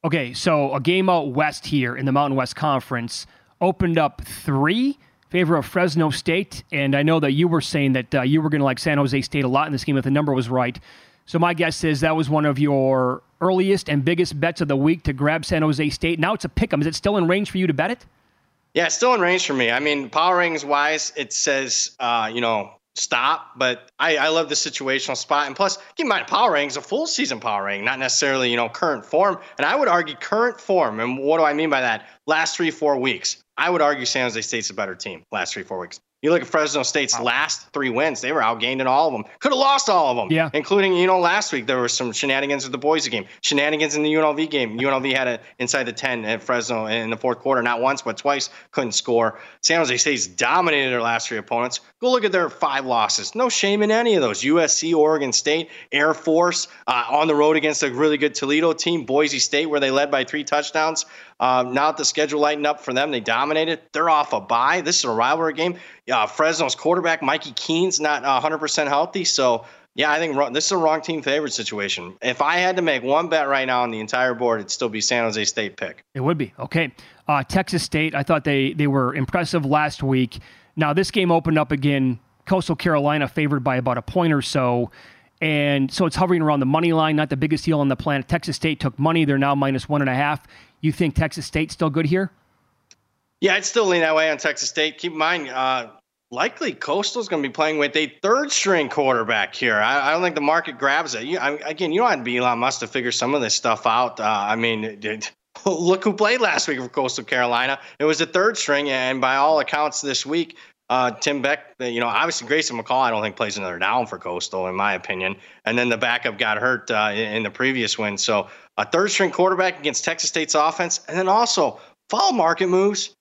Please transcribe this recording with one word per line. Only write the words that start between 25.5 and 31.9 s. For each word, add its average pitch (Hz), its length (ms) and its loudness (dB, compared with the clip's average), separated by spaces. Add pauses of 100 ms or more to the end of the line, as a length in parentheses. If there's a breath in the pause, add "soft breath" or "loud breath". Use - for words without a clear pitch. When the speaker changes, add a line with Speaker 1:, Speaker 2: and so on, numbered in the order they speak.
Speaker 2:
plus, 196 220 -2 (180 loud breath)
keep 320 80 -4
in 262 40 -2
mind, 190 180 0
power 226 260 2
rating 143 160 0
is 131 80 -8
a 139 60 -8
full 294 240 -4
season 139 340 -4
power 104 240 -4
rating, 101 220 -4
not 131 120 -2
necessarily, 131 520 0
you 120 60 0
know, 117 120 0
current 135 380 -2
form. 180 320 2 (180 loud breath)
And 139 80 -2
I 175 120 2
would 277 120 2
argue 165 260 0
current 233 460 -2
form. 131 400 2
And 123 180 -2
what 151 200 2
do 160 60 4
I 147 100 2
mean 156 160 0
by 135 100 2
that? 113 260 -2 (200 loud breath)